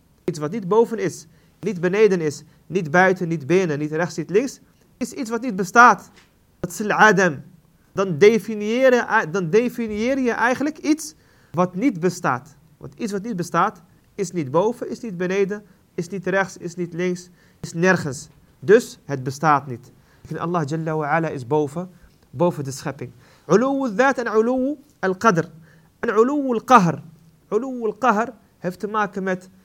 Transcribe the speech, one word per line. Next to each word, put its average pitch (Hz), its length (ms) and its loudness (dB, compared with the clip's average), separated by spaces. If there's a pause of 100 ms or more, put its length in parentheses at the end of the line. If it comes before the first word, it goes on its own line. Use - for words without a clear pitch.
(240)
Iets 160 160 -6
wat 151 120 -6
niet 196 160 -8
boven 220 300 2
is, 190 300 -6 (320)
niet 180 220 -6
beneden 185 400 4
is, 147 220 -4 (240)
niet 156 240 -4
buiten, 185 360 4
niet 156 200 -4
binnen, 165 320 2
niet 151 120 -4
rechts, 165 260 -4
niet 151 120 -8
links, 240 300 0 (380)
is - 140 -8
iets 262 180 -8
wat 226 120 -4
niet 240 140 -4
bestaat. 208 560 4 (480)
Dat 185 120 -8
is - 100 -10
al-adam. 190 640 4 (480)
Dan 190 260 -4
definieer 220 760 4
je, 214 380 0
dan 180 180 -4
definieer 233 680 0
je 247 120 0
eigenlijk 254 460 -2
iets - 380 -4 (360)
wat 180 240 -2
niet 208 240 -2
bestaat. 156 560 -2 (220)
Want - 220 -18
iets 214 120 -6
wat 202 120 -6
niet 233 120 -8
bestaat, 175 460 -2 (340)
is 185 160 -6
niet 151 200 -6
boven, 214 380 0
is - 100 -10
niet 202 180 -10
beneden, 196 460 -2 (320)
is 170 120 -6
niet 190 180 -10
rechts, 190 320 -2
is 175 180 -12
niet 170 180 -8
links, 180 360 -4 (300)
is - 140 -14
nergens. 165 560 0 (300)
Dus 208 460 2
het 139 180 -6
bestaat 147 440 0
niet. 120 240 -14 (380)
En 156 80 -8
Allah 170 280 -2
Jalla 160 300 -4
wa 151 120 -4
Ala 160 200 0
is 127 200 -8
boven, 151 420 -2 (400)
boven 147 340 -2
de 135 80 -8
schepping. 135 400 -10 (360)
Uluwu 254 480 2
Dhat 262 220 4
en 220 200 -2
Uluwu 254 380 0 (240)
Al-Qadr. 190 460 2 (540)
En 233 100 -4
Uluwu 254 440 2
Al-Qahr. 202 480 4 (480)
Uluwu 247 340 -4
Al-Qahr 220 460 0 (280)
heeft 180 220 -8
te 208 80 -6
maken 202 360 -2
met 185 260 -4 (140)